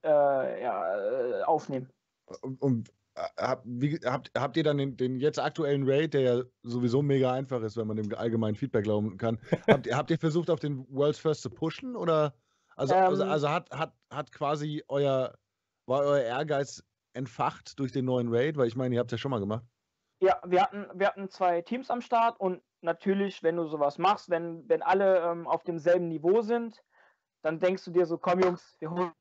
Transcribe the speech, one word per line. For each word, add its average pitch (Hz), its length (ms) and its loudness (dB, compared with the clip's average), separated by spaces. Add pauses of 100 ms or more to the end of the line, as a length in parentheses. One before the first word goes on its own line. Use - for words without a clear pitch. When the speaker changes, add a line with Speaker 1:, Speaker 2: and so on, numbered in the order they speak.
Speaker 1:
äh, 139 580 4
ja, 98 340 -2
äh, 110 460 -2
aufnehmen. 143 480 -2 (540)
Speaker 2:
Und, 135 180 -8
und, 120 280 0 (260)
äh, - 60 -10 (140)
hab-, 127 300 -2
wie, 127 400 -4
habt, 123 320 -2
habt 131 200 -2
ihr 160 60 2
dann 147 140 2
den, 139 180 -2
den 127 240 -2
jetzt 147 200 0
aktuellen 143 500 0
Raid, 147 240 2
der 139 80 4
ja 123 220 2 (180)
sowieso 123 400 0
mega 135 300 2
einfach 127 320 -4
ist, 110 140 -6
wenn 110 100 -2
man 107 100 -4
dem 104 160 -4
allgemeinen 113 420 0
Feedback 117 280 0
glauben 104 340 0
kann, 117 240 -2
Speaker 3:
<laughs> - 260 -2
Speaker 2:
habt 135 200 4
ihr, 117 100 0
habt 151 140 -2
ihr 165 80 0
versucht, 165 320 0
auf 156 80 0
den 139 340 -6
World's 143 240 2
First 156 240 -2
zu 123 80 -8
pushen, 196 460 -8
oder? 160 400 0 (400)
Also, 139 180 0
also, 185 300 4
Speaker 1:
Ähm. 135 80 0
Speaker 2:
also 147 180 0
hat, 170 220 -4
hat, 156 220 -6 (180)
hat 139 200 -8
quasi 147 560 -4
euer, 135 460 0 (540)
war 131 140 2
euer 143 200 2
Ehrgeiz 139 640 -2 (300)
entfacht - 680 -6
durch 131 120 -2
den 131 140 -2
neuen 123 260 0
Raid? 135 240 2
Weil 131 120 2
ich 113 80 -4
meine, 127 180 -2
ihr 117 60 2
habt's 120 140 -2
ja 113 40 -4
schon 139 140 -4
mal 120 80 -2
gemacht. 104 240 -4 (560)
Speaker 1:
Ja, 190 260 4
wir 180 160 4
hatten, 202 320 -2
wir 190 140 0
hatten 196 220 -4
zwei 175 340 0
Teams 247 260 -8
am 240 120 -2
Start 233 380 0
und 185 220 -2 (200)
natürlich, 196 600 -2
wenn 165 140 2
du 170 100 -2
sowas 147 320 -2
machst, 190 320 0
wenn, 165 400 -4
wenn 160 140 2
alle, 190 380 4
ähm, 170 260 -4
auf 156 160 -2
demselben 175 440 2
Niveau 165 340 2
sind, 233 420 -4 (580)
dann 160 180 -2
denkst 185 260 2
du 180 60 -12
dir 175 140 4
so: 165 140 -4
„Komm, 185 220 2
Jungs, 180 380 0
wir 156 120 -8
holen 180 300 -2